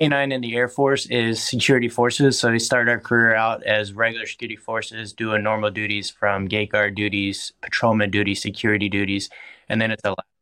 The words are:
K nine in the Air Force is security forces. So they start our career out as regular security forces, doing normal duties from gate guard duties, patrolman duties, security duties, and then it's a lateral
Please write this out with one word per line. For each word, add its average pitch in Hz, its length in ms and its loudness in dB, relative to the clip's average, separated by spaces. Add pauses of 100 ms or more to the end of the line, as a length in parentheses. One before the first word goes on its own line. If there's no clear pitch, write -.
K 156 80 2
nine 139 240 0
in 131 80 -2
the 117 160 -4
Air 123 120 2
Force 135 380 0
is 117 360 0
security 123 480 2
forces. 123 480 2
So 117 120 2
they 113 80 4
start 120 300 2
our 117 100 2
career 117 360 4
out 113 300 0
as 104 280 0
regular 113 320 -2
security 110 320 -10
forces, 110 560 -8
doing 107 300 0
normal 107 280 0
duties 104 380 -4
from 98 380 0
gate 104 260 -2
guard 104 220 2
duties, 98 680 -2
patrolman 110 500 2
duties, 101 300 0
security 104 480 -2
duties, 98 400 -2 (400)
and 110 100 -2
then 110 120 0
it's 107 140 -6
a 101 60 0
lateral - 140 -6 (180)